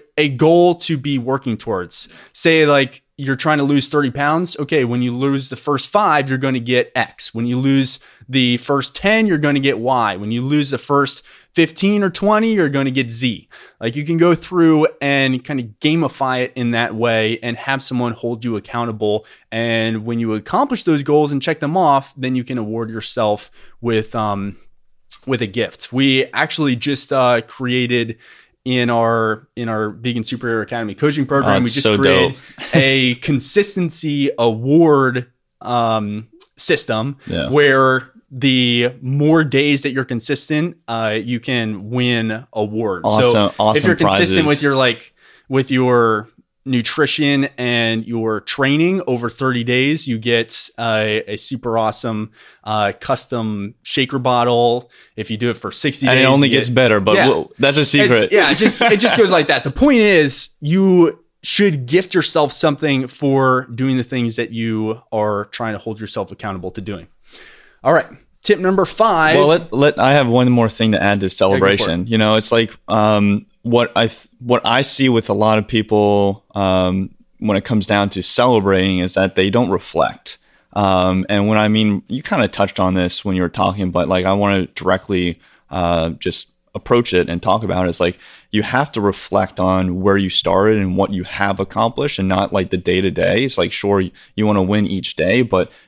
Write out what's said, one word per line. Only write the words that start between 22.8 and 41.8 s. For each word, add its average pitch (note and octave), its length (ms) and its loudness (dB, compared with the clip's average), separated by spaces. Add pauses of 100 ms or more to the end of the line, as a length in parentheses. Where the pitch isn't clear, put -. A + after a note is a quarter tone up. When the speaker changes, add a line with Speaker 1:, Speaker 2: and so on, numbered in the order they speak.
Speaker 1:
yourself G#2+ 600 -4 (300)
with, A2+ 340 -2
um, G2+ 440 -4 (680)
with B2 160 -2
a A2+ 60 -2
gift. G2+ 460 -6
We C3 400 2
actually C#3+ 420 -2
just, C#3 380 -4
uh, B2 300 2
created B2 720 -4 (480)
in B2+ 240 0
our, A2+ 640 0
in A#2 140 -6
our G#2+ 220 -4
Vegan A#2+ 320 -6
Superhero A2+ 400 -4
Academy A2 320 -8
coaching D3 320 -2
program, C3+ 300 2
Speaker 2:
Oh, - 20 2
Speaker 1:
we E2 60 2
Speaker 2:
it's - 100 0
Speaker 1:
just - 100 0
Speaker 2:
so G#2+ 140 4
Speaker 1:
created F2+ 360 2 (220)
Speaker 2:
dope. - 120 -14
<laughs> - 60 -2
Speaker 1:
a C3 400 4
consistency D3+ 1200 -2
award, B2+ 920 2 (300)
um, A2+ 680 -2 (280)
system C3+ 600 -2 (100)
Speaker 2:
Yeah. E2 240 -4
Speaker 1:
where C3+ 600 4 (200)
the B2 720 0
more D3 400 2
days C#3 400 2
that C#3+ 80 -4
you're C3 120 -2
consistent, D3 720 -4 (100)
uh, A2+ 360 -2
you A#2+ 160 -4
can A2 520 -4